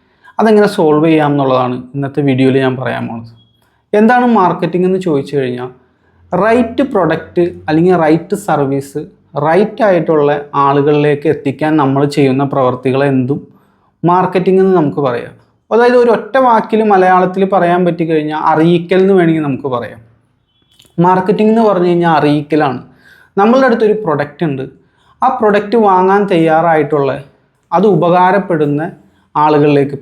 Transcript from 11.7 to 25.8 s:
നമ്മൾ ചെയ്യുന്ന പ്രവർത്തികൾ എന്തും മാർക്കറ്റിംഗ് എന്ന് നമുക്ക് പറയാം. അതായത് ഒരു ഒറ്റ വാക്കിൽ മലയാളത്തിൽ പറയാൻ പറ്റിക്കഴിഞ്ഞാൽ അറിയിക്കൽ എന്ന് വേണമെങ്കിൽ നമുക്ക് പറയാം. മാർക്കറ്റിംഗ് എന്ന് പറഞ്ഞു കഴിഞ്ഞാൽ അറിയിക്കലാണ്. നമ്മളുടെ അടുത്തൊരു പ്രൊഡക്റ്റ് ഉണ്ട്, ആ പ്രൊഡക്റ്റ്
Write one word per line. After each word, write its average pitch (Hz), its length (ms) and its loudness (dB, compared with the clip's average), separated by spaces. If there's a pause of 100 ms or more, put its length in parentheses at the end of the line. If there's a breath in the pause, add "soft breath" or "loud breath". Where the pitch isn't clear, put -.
നമ്മൾ 135 180 0 (160)
ചെയ്യുന്ന 139 260 2 (120)
പ്രവർത്തികൾ 127 480 0 (100)
എന്തും 131 280 -2 (680 soft breath)
മാർക്കറ്റിംഗ് 185 540 2
എന്ന് 190 160 2
നമുക്ക് 147 260 -2
പറയാം. 120 260 -6 (420 soft breath)
അതായത് 240 280 2
ഒരു 233 140 2
ഒറ്റ - 200 -6 (100)
വാക്കിൽ 220 360 0 (100)
മലയാളത്തിൽ 185 520 2 (100)
പറയാൻ 175 320 0
പറ്റിക്കഴിഞ്ഞാൽ 160 560 -2 (100)
അറിയിക്കൽ 170 520 2
എന്ന് 196 160 2
വേണമെങ്കിൽ 165 280 2
നമുക്ക് 135 260 -6
പറയാം. 113 280 -8 (1040)
മാർക്കറ്റിംഗ് 185 480 0
എന്ന് 226 160 2
പറഞ്ഞു 180 220 0
കഴിഞ്ഞാൽ 170 260 0
അറിയിക്കലാണ്. 147 640 -2 (600 soft breath)
നമ്മളുടെ 254 300 4
അടുത്തൊരു 214 340 2
പ്രൊഡക്റ്റ് 147 440 -4
ഉണ്ട്, 131 160 -6 (600 soft breath)
ആ - 20 0 (120)
പ്രൊഡക്റ്റ് 202 380 0 (100)